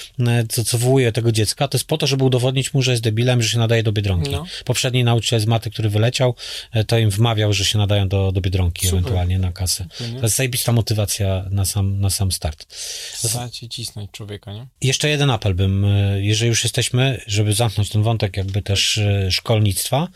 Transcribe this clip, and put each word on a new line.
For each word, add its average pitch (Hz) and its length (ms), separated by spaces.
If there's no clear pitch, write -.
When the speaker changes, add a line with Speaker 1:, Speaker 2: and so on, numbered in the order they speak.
Speaker 1:
e, 120 300
co, 110 160
co 120 140
wywołuje 123 340
tego 117 200
dziecka, 110 360
to - 80
jest - 100
po 156 120
to, 156 80
żeby 135 180
udowodnić 131 500
mu, 139 80
że 127 80
jest 117 120
debilem, 120 400
że 110 60
się 113 100
nadaje 113 240
do 110 100
Biedronki. 101 380
Speaker 2:
No. 147 140
Speaker 1:
Poprzedni 123 400
nauczyciel 117 360
z 104 60
maty, 113 240
który 110 200
wyleciał, 120 440
e, 110 120
to 117 140
im 110 120
wmawiał, 107 420
że 98 120
się - 140
nadają 101 300
do, 98 240
do 95 80
Biedronki 90 460
Speaker 2:
Super. 92 140
Speaker 1:
ewentualnie 90 380
na 92 140
kasę. 92 400
Speaker 2:
Fajnie. 117 260
Speaker 1:
To 131 80
jest 104 100
zajebista 127 360
motywacja 104 800
na 98 140
sam, 98 360
na 98 100
sam 92 220
start. - 340
Speaker 2:
Trzeba 120 320
cię 120 180
cisnąć 107 420
człowieka, 101 420
nie? 113 140
Speaker 1:
Jeszcze 131 280
jeden 143 220
apel 107 240
bym, 98 300
e, 101 380
jeżeli 107 260
już 113 160
jesteśmy, 123 600
żeby 104 260
zamknąć 104 380
ten 107 120
wątek 107 340
jakby 98 260
też, - 360
e, 101 320
szkolnictwa. 107 840